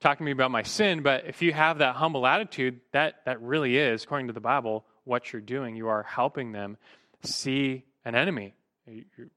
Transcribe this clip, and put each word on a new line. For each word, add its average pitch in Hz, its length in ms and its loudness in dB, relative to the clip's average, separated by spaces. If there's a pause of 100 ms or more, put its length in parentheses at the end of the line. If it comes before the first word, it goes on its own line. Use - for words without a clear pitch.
talking 147 220 4
to - 20 -2
me 143 80 -2
about 131 180 2
my 113 100 2
sin," 185 400 2
but 139 240 2
if 151 160 -12
you 170 100 4
have 156 280 4
that 131 160 4
humble 143 320 2
attitude, 135 520 0 (120)
that, 147 340 0
that 123 160 -4
really 131 360 2
is, 123 260 2
according 135 240 -4
to 117 60 -6
the 113 60 -12
Bible, 113 460 0 (180)
what 123 300 -4
you're 113 80 -8
doing. 120 340 -6
You 113 120 -6
are 107 160 0
helping 127 480 -2
them 101 260 -8 (460)
see 135 600 -2 (220)
an 117 80 -4
enemy. 123 400 0 (340)
You're 113 500 -20